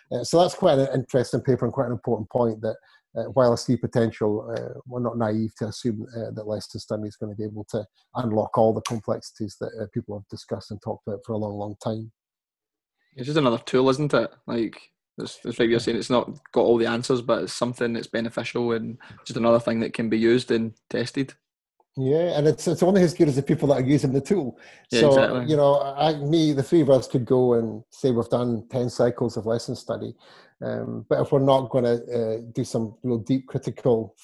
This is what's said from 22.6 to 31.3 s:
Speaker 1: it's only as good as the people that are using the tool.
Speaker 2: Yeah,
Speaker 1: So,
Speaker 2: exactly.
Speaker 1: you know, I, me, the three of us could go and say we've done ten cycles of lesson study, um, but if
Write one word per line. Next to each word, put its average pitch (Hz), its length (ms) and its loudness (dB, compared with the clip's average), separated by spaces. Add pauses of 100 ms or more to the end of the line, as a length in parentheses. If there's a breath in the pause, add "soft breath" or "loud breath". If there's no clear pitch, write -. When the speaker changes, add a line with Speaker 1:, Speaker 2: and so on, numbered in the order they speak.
Speaker 1:
it's 170 160 0
only 190 200 6
as 175 100 4
good 170 160 4
as 131 80 2
the 139 60 0
people 147 260 0
that 135 140 4
are 127 40 0
using 139 280 2
the 139 80 2
tool. 156 360 -2 (320 loud breath)
Speaker 2:
Yeah, 117 100 2
Speaker 1:
So, 147 100 8
Speaker 2:
exactly. 123 340 4
Speaker 1:
you 151 120 2
know, 143 240 6
I, 143 360 0
me, 151 380 2
the 135 80 0
three 170 180 4
of 135 80 4
us 131 180 6
could 123 200 -2
go 127 260 4
and 113 380 -2
say - 200 -2
we've 117 200 0
done 120 400 -2
ten 123 180 -2
cycles 120 480 0
of 107 80 -6
lesson 117 320 -4
study, 110 380 -8 (500 soft breath)
um, 117 460 -8
but 139 100 2
if 131 120 -2